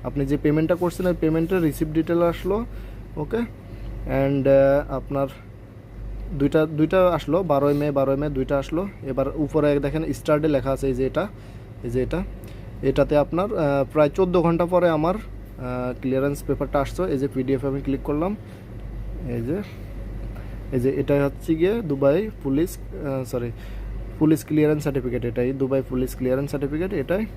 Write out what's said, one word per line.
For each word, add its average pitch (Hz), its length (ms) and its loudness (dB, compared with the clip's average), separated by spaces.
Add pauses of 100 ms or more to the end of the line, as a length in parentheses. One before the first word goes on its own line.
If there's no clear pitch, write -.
আপনি 139 220 -2
যে 147 160 2
পেমেন্টটা 160 320 4
করছেন 175 320 0
ওই 180 140 2
পেমেন্টের 165 420 2
রিসিপ্ট 156 300 0
ডিটেল 170 300 2
আসলো। 185 420 0 (520)
ওকে, 151 200 -4
and, 139 1120 -2
আহ, 139 480 6
আপনার 139 300 -2 (1120)
দুইটা, 156 280 4
দুইটা 160 420 4
আসলো, 160 340 0
বারোই 143 320 4
মে, 147 160 2
বারোই 139 260 2
মে 147 120 -2
দুইটা 139 300 0
আসলো। 165 300 -2 (140)
এবার 135 320 -2
উপরে 147 460 2
দেখেন 147 320 -2
স্টারডে 151 360 2
লেখা 135 220 2
আছে, 135 160 0
এই 131 80 2
যে 131 120 0
এটা, 151 220 0 (560)
এই 120 60 -4
যে 127 120 0
এটা, 160 200 -2 (600)
এটাতে 139 340 4
আপনার, 160 280 2
আহ, 143 480 2
প্রায় 151 160 6
চোদ্দ 180 320 2
ঘন্টা 170 260 4
পরে 175 220 4
আমার, 165 260 2
আহ, 123 880 -6
ক্লিয়ারেন্স 131 420 0
পেপারটা 143 380 0
আসছে। 135 220 -2
এই 160 160 0
যে 139 100 0
পিডিএফ 131 360 0
আমি 139 160 -2
ক্লিক 135 240 -2
করলাম, 165 320 0 (920)
এই 120 140 -4
যে, 165 200 -2 (1120)
এই 131 80 2
যে 131 100 2
এটাই 143 300 2
হচ্ছে 143 340 0
গিয়ে 196 280 2
দুবাই 147 480 2 (120)
পুলিশ, 143 360 0
আহ, 135 460 -6
সরি, 120 260 -4 (680)
পুলিশ 156 260 4
ক্লিয়ারেন্স 151 400 4
সার্টিফিকেট, 127 400 0
এটাই 123 280 0
দুবাই 135 360 2
পুলিশ 127 280 -2
ক্লিয়ারেন্স 131 340 0
সার্টিফিকেট, 147 420 -2
এটাই। 170 340 0 (100)